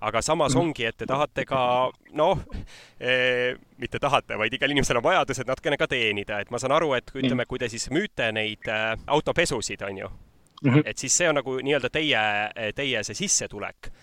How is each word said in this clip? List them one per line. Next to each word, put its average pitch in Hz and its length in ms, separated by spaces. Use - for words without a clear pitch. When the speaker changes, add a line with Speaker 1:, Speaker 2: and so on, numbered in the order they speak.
Speaker 1:
aga 110 220
samas 151 320
Speaker 2:
Mhm. 165 100
Speaker 1:
ongi, 139 220
et 113 120
te 151 80
tahate 135 400
ka, 127 440
noh, 165 260
eh, 127 540
mitte - 200
tahate, 131 380
vaid 110 160
igal 135 180
inimesel 143 260
on 117 80
vajadus, 143 340
et 120 80
natukene 135 320
ka 160 80
teenida. 107 540
Et 101 100
ma 120 80
saan 127 140
aru, 156 220
et 120 160
kui, 135 120
Speaker 2:
Nii. 127 80
Speaker 1:
ütleme, 123 160
kui 127 120
te 123 100
siis 110 220
müüte 135 420
neid, 107 260
eh, 110 280
autopesusid, 143 760
on 98 160
ju, 98 100
Speaker 2:
Mhm. 139 220
Speaker 1:
et 110 120
siis 131 180
see 175 120
on 151 80
nagu 131 240
nii-öelda 139 320
teie, 107 800
teie 127 300
see 110 100
sissetulek. 104 800